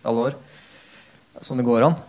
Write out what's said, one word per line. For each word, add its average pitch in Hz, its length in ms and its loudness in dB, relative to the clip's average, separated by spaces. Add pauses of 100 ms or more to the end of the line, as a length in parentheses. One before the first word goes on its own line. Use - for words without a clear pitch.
alle 117 140 -2 (100)
år, 147 40 -10 (1080)
som 131 160 -6
det 120 80 0
går 117 180 4
an. 160 120 4 (120)